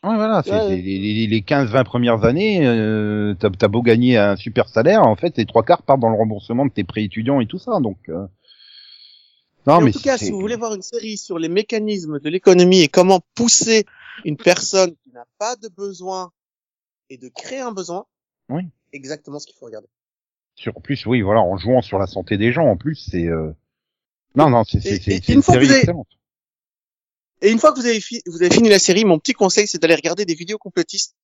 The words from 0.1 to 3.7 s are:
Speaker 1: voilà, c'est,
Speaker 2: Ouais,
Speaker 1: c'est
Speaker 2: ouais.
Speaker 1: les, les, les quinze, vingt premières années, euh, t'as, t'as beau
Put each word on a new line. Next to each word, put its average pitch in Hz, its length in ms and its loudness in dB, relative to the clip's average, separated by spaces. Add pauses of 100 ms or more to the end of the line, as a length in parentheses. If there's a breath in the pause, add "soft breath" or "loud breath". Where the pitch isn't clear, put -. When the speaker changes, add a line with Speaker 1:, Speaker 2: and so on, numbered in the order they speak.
Speaker 1:
voilà, 214 280 0
c'est, - 80 -8
Speaker 2:
Ouais, 208 100 0
Speaker 1:
c'est 214 80 -2
Speaker 2:
ouais. 190 80 -2
Speaker 1:
les, 95 200 -6
les, 107 300 -2
les 107 160 0
quinze, 139 260 0
vingt 123 140 2
premières 120 400 0
années, 170 420 2
euh, 107 760 0
t'as, 104 120 0
t'as 101 160 0
beau 117 160 0